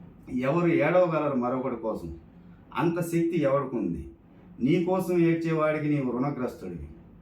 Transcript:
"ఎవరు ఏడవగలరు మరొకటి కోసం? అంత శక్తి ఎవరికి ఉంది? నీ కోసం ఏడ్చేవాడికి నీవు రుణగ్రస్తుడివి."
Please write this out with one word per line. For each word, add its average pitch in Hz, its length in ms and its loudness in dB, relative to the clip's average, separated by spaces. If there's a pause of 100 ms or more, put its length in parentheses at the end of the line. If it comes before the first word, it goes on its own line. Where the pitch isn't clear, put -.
(360)
"ఎవరు 156 300 2
ఏడవగలరు 156 680 4
మరొకటి 123 400 -2
కోసం? 92 400 -6 (580)
అంత 165 260 0
శక్తి 170 420 0
ఎవరికి 135 340 0
ఉంది? 85 340 -4 (500)
నీ 165 240 4
కోసం 180 340 0
ఏడ్చేవాడికి 160 720 2
నీవు 139 220 0
రుణగ్రస్తుడివి." 113 800 -4 (340)